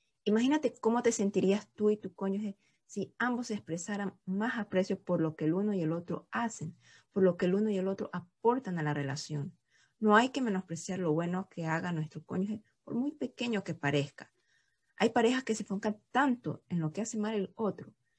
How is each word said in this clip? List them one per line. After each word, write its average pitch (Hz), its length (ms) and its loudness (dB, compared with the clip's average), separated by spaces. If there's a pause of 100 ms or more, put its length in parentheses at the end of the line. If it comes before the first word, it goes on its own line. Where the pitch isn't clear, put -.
(240)
Imagínate 247 500 2
cómo 233 280 0
te 233 100 4
sentirías 196 600 2
tú 214 160 2
y 214 60 2
tu 196 180 -10
cónyuge 196 420 -4 (300)
si - 320 -8
ambos 240 320 -2
expresaran 202 760 -6
más 214 320 -2
aprecio 190 440 0
por 175 180 0
lo 156 160 0
que 156 100 -2
el 156 80 2
uno 208 180 0
y 190 100 0
el 160 100 0
otro 170 380 -6
hacen, 220 460 -4 (360)
por 190 100 2
lo 180 140 6
que 180 100 0
el 180 80 4
uno 214 160 2
y 196 80 0
el 185 100 0
otro 196 240 -4
aportan 202 640 0
a 156 40 0
la 147 120 2
relación. 143 600 -6 (420)
No 208 180 6
hay 247 140 6
que 269 120 -2
menospreciar 185 560 -4
lo 175 140 2
bueno 175 360 -2
que 170 180 -8
haga 175 260 -2
nuestro 156 320 -6
cónyuge, 202 380 -4 (220)
por - 100 -8
muy 269 180 -2
pequeño 233 520 -4
que 170 100 -4
parezca. 143 580 -2 (640)
Hay 226 140 2
parejas 247 340 2
que 220 100 -2
se 214 100 -6
enfocan 208 360 -4 (100)
tanto 247 580 0
en 170 120 -2
lo 156 120 -2
que 190 100 -4
hace 226 160 -6
mal 214 160 -2
el 196 220 -4
otro, 202 380 -6 (240)